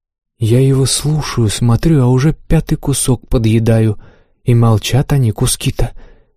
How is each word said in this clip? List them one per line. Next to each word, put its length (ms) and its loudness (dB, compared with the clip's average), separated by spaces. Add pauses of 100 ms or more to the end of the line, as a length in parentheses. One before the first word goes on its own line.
(380)
Я 220 0
его 260 2
слушаю, 640 -2
смотрю, 540 2
а 40 2
уже 260 2
пятый 440 -2
кусок 520 -4
подъедаю. 720 0 (440)
И 100 2
молчат 580 2
они, 200 0
куски-то, 600 -2 (440)